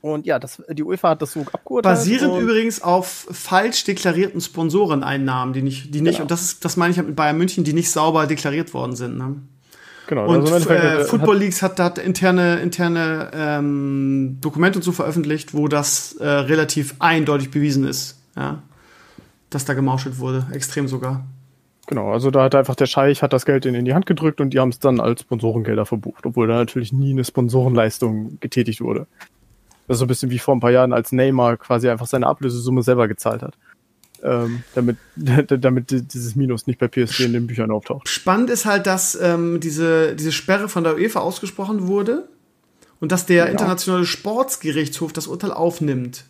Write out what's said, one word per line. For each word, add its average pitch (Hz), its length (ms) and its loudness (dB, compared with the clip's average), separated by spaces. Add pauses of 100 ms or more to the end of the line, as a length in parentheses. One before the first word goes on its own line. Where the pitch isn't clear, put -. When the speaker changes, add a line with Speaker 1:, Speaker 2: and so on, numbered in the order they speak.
Speaker 1:
und 151 260 -6
ja, 143 120 2
das, - 320 -12
die 151 140 -6
uefa 180 260 0
hat 156 120 0
das 143 100 -8
so 156 80 -6
abgeurteilt 190 560 0
Speaker 2:
Basierend 220 360 2
Speaker 1:
und 180 100 0
Speaker 2:
übrigens 226 400 0
auf 185 480 0
falsch 202 540 0
deklarierten 185 560 0
Sponsoreneinnahmen, 139 1120 0
die 135 80 -2
nicht, 135 320 -6
die 147 60 -2
nicht, 170 140 4
Speaker 1:
Genau. 170 80 -4
Speaker 2:
und 147 80 -4
das 170 120 -2
ist, - 220 -8
das 170 120 -2
meine 175 160 2
ich 175 60 2
mit 151 180 -4
Bayern 151 220 2
München, 180 260 0
die 147 80 0
nicht 165 180 0
sauber 156 360 2
deklariert 147 480 -4
worden 127 220 -6
sind, 123 220 -8
ne? 131 180 -6 (720)
Speaker 1:
Genau, 113 200 0
Speaker 2:
Und, 175 80 6
Speaker 1:
also 147 120 4
im 165 140 2
Endeffekt 165 220 4
Speaker 2:
äh, 147 160 4
Speaker 1:
hat 143 80 2
Speaker 2:
Football 208 300 2
Leagues 190 240 0
hat, 185 180 -2
hat 175 180 0
interne, 180 600 2
interne, 170 760 -2
ähm, 139 1040 -2
Dokumente 160 380 2
und 170 60 -4
so 175 80 0
veröffentlicht, 156 600 -2
wo 147 140 0
das, 143 480 -2
äh, - 140 -6
relativ 147 720 0
eindeutig 151 500 2
bewiesen 143 360 2
ist, - 340 -8 (160)
ja? 139 260 -6 (880)
Dass 135 140 -6
da 143 100 -2
gemauschelt 131 460 -2
wurde, 131 320 -2
extrem 139 360 -4
sogar. 131 360 -4 (640)
Speaker 1:
Genau, 101 240 -2
also 123 200 2
da 135 120 6
hat 135 100 4
einfach 139 200 4
der 139 120 2
Scheich, 139 360 2
hat 143 100 0
das 127 140 2
Geld 139 180 2
denen 127 120 0
in 123 80 0
die 131 100 0
Hand 185 120 2
gedrückt 156 340 0
und 139 100 0
die 135 100 2
haben's 127 200 2
dann 127 200 4
als 117 220 0
Sponsorengelder 110 640 0
verbucht, - 400 -6
obwohl 120 220 0
da 117 80 2
natürlich 117 360 -2
nie 135 200 0
eine 131 120 0
Sponsorenleistung 120 1160 0
getätigt 113 400 -2
wurde. 117 260 -4 (840)
Das 127 80 2
ist - 40 0
so 131 40 4
ein 123 40 -2
bisschen 123 220 0
wie 123 80 -2
vor 139 160 2
ein 120 60 2
paar 120 120 4
Jahren, 127 200 6
als 117 200 0
Neymar 127 440 4
quasi 120 320 0
einfach 117 180 -2
seine 123 200 0
Ablösesumme 123 560 0
selber 120 260 4
gezahlt 113 340 -4
hat. 139 120 -12 (680)
Ähm, 120 400 -2 (120)
damit, 120 220 0 (180)
<laughs> - 20 -14
damit 131 760 2
di-, 127 120 0
dieses 120 340 -10
Minus 127 300 -2
nicht 123 120 -4
bei 123 100 0
P 127 140 0
S 113 140 -2
G 127 80 2
in 120 100 0
den 120 120 -2
Büchern 113 240 -4
auftaucht. 107 380 -4
Speaker 2:
Spannend 220 420 0
ist 240 140 -2
halt, 202 220 0
dass, 185 340 -2
ähm, 170 400 0
diese, 160 560 2
diese 156 160 -2
Sperre 202 360 -2
von 175 160 -2
der 160 120 2
uefa 214 240 0
ausgesprochen 190 640 -6
wurde 202 400 -2 (720)
und 156 140 -2
dass 180 140 0
der 175 200 6
Speaker 1:
Genau. - 140 -2
Speaker 2:
internationale 180 460 0
Sportsgerichtshof 165 1040 -4
das 156 140 -8
Urteil 175 260 -6
aufnimmt 143 760 -2